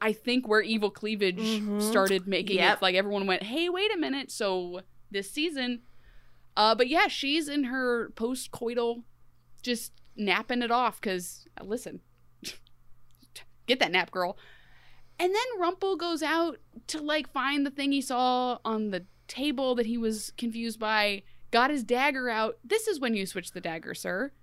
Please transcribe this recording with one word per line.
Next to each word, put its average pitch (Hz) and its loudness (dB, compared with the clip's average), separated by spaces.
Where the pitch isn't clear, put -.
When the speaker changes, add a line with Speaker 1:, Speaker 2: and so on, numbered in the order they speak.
Speaker 1:
I 214 2
think, 247 -2
where 214 6
evil 208 2
cleavage 202 0
Speaker 2:
Mm-hmm. 214 0
Speaker 1:
started 196 2
making 190 0
Speaker 2:
Yep. 180 6
Speaker 1:
it. - -14
Like, 185 4
everyone 196 2
went, 185 2
"Hey, 277 -2
wait 392 0
a 392 -2
minute." 277 -4
So 185 -2
this 196 -6
season, 269 -2
uh, 220 6
but 247 4
yeah, 339 4
she's 285 -2
in 285 0
her 247 0
post-coital 233 -2
just 240 -2
napping 214 0
it 233 0
off 233 2
'cause, 185 -4
uh, - -12
listen, 202 -8
<laughs> - -18
get 247 2
that 170 2
nap, 180 2
girl. 180 -2
And 359 2
then 480 0
Rumple 370 0
goes 330 -2
out 320 0
to, 311 -6
like, 302 -2
find 277 0
the 277 -2
thing 277 -2
he 277 2
saw 247 0
on 220 0
the 180 -4
table 262 0
that 240 2
he 233 -2
was 220 -2
confused 233 -4
by, 208 2
got 240 6
his 285 0
dagger 254 2
out. 220 0
This 440 0
is 349 0
when 240 2
you 196 0
switch - -8
the 175 -12
dagger, 165 -6
sir. 190 -4